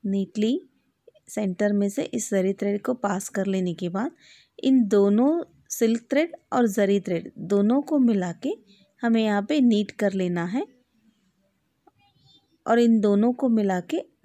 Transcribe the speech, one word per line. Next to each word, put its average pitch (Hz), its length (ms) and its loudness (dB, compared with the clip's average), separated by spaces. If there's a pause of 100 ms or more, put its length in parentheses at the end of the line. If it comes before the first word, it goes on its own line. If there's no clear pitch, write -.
नीटली 208 560 -2 (680)
सेंटर 208 440 -2
में 202 160 2
से 233 140 -4
इस - 260 -6
जरी 190 240 0
थ्रेड 202 280 -4
को 254 120 -4
पास 202 360 -2
कर 196 160 -2
लेने 190 280 -2
के 175 160 -6
बाद 208 220 -4 (480)
इन 262 280 4
दोनों 214 560 2 (260)
सिल्क 226 320 0 (100)
थ्रेड 311 240 0 (180)
और 247 140 2
जरी 202 320 2
थ्रेड 180 320 -6 (160)
दोनों 208 340 2
को 285 180 -2
मिला 202 320 2 (120)
के 262 60 -4 (540)
हमें 226 200 2
यहाँ 208 260 0
पे 302 120 0
नीट 214 300 2
कर 202 220 -2
लेना 175 320 -2
है 240 200 -4 (2000)
और 233 140 2
इन 233 200 4
दोनों 208 340 2
को 254 160 -2
मिला 202 300 0 (100)
के 330 120 -4 (240)